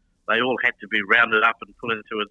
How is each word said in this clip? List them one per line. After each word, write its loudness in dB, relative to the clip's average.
they 0
all 0
had 0
to -16
be -2
rounded 2
up 2
and -20
put -8
into -6
a -2